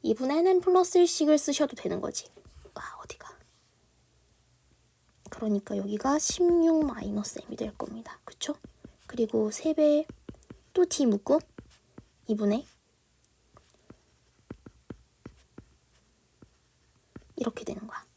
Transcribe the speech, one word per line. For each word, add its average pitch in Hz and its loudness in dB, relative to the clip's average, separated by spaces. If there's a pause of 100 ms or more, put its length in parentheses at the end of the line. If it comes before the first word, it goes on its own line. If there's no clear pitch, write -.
이분의 254 0
N 349 4
M 370 4
플러스 359 6
일씩을 302 4
쓰셔도 294 2
되는 185 -6
거지. - -6 (460)
아, - -14 (220)
어디가? - -14 (1900)
그러니까 208 -4
여기가 208 -2
십육 330 2
마이너스 208 -4
M이 226 -14
될 214 -8
겁니다. - -12
그쵸? - -10 (500)
그리고 220 -2
세 311 -2
배, 302 4 (680)
또 359 4
D 294 0
묶고 240 2 (880)
이분의 214 0 (4000)
이렇게 - -6
되는 202 -10
거야. - -16 (120)